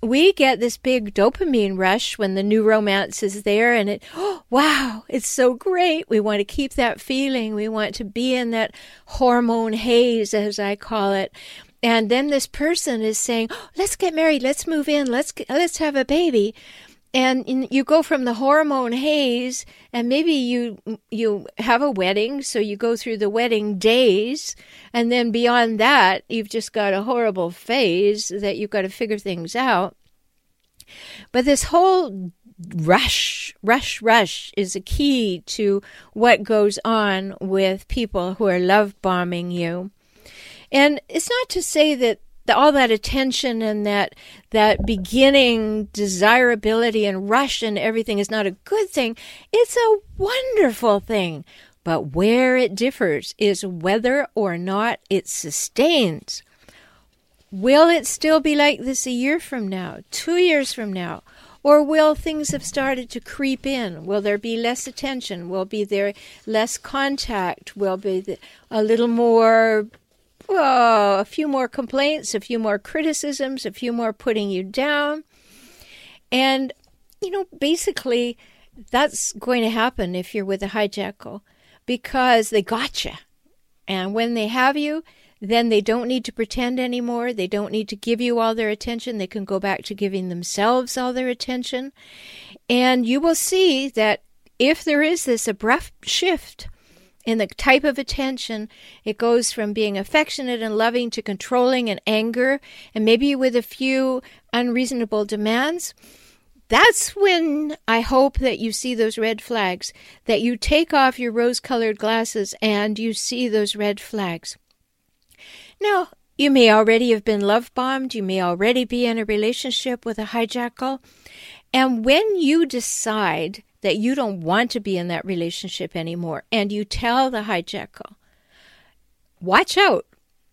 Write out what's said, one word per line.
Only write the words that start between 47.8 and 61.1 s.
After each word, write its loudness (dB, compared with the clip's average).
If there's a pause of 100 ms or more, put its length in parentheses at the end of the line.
is -2
not -2
a -2 (120)
good -2
thing. -2 (360)
It's 2
a 4 (200)
wonderful 2
thing. -4 (400)
But -4
where 2
it 0
differs -2
is 0
whether 0
or -2
not -4 (100)
it -2
sustains. -2 (1080)
Will 6
it 2
still 0
be 0
like 2
this -6
a -4
year -2
from -8
now, -8 (120)
two -4
years 2
from -8
now? -8 (420)